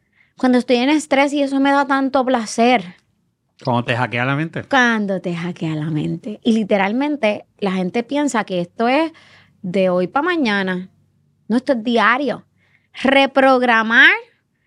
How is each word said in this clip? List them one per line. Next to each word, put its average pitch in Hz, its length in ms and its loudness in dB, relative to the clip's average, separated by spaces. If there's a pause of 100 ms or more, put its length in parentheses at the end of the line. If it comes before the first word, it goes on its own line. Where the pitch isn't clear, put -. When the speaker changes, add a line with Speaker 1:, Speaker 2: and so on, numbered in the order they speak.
(360)
Speaker 1:
Cuando 254 220 2
estoy 240 180 0
en 254 140 0
estrés 285 420 2
y 285 100 0
eso 269 180 0
me 277 100 2
da 277 160 2
tanto 269 400 0
placer. 233 680 0 (680)
Speaker 2:
Cuando 120 200 0
te 120 120 -2
hackea 120 280 -2
la 139 120 -2
mente. 156 280 -6
Speaker 1:
Cuando 220 560 0
te 175 140 -6
hackea 170 420 -6
la 151 120 -6
mente. 165 540 -6
Y 233 100 0
literalmente 220 920 -2 (120)
la 196 140 -4
gente 185 300 -4
piensa 269 420 -2
que 180 160 -6
esto 226 280 -4
es 311 240 0 (500)
de 185 280 0
hoy 180 180 0
pa' 277 140 -2
mañana. 202 680 -2 (560)
No, 214 120 0
esto 269 160 -2
es 220 100 -6
diario. 233 600 0 (580)
Reprogramar 262 1080 4 (560)